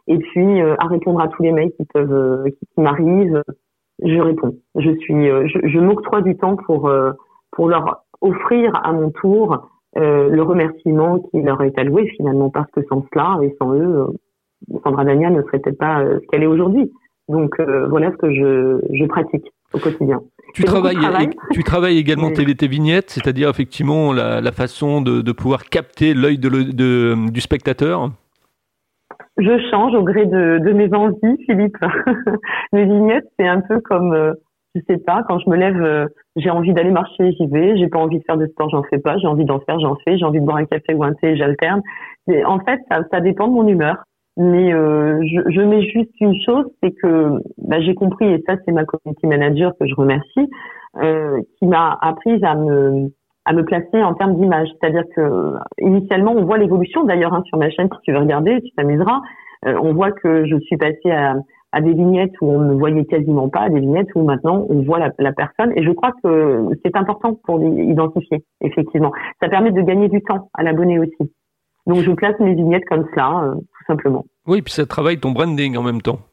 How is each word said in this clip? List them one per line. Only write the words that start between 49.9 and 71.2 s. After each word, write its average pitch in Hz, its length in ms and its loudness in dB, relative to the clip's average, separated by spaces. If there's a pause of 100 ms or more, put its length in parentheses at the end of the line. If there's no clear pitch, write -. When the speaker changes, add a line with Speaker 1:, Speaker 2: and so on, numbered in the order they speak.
Speaker 1:
remercie, 143 520 0 (540)
euh, 151 380 0 (180)
qui 190 80 0
m'a 165 340 2
apprise 180 440 0
à 160 100 2
me, 139 540 0 (380)
à 147 60 0
me 165 120 2
placer 175 360 -2
en 180 140 2
termes 190 220 0
d'image. 165 320 2 (120)
C'est-à-dire 165 220 0 (140)
que, 165 40 0
euh, 92 380 -2 (220)
initialement, 196 560 2
on 196 80 2
voit 214 140 0
l'évolution. 190 460 0
D'ailleurs, 175 300 0
hein, 175 120 -2
sur - 120 -4
ma 151 120 2
chaîne, 185 220 -2
si - 120 -18
tu 156 80 -2
veux 139 60 2
regarder, 156 440 2
tu - 140 -16
t'amuseras. 151 420 0 (480)
Euh, 123 160 0
on 160 100 0
voit 190 200 0
que 160 340 0
je 156 140 0
suis 160 160 -4
passée 156 340 -2
à, 143 240 0 (380)
à 151 80 0
des 160 140 2
vignettes 185 460 2
où 151 80 0
on 143 120 2
ne 143 140 2
me - 0 -
voyait 151 320 2
quasiment 147 420 0
pas, 165 140 -2
à 214 80 0
des 147 100 2
vignettes 170 340 0
où 165 80 0
maintenant 156 460 0
on 147 140 2
voit 165 180 0
la, 156 180 -2
la 139 140 0
personne. 185 420 -2
Et 165 80 0
je 160 80 2
crois 247 220 0 (100)
que 147 460 2 (160)
c'est 180 120 -2
important 208 480 -2
pour 165 140 -2
l'identifier, 160 840 0 (160)
effectivement. 156 500 -2 (320)
Ça 175 60 -2
permet 208 240 2
de 185 100 2
gagner 190 260 2
du 202 140 0
temps 196 320 -6
à - 80 -4
l'abonné 170 380 2
aussi. 160 320 -4 (540)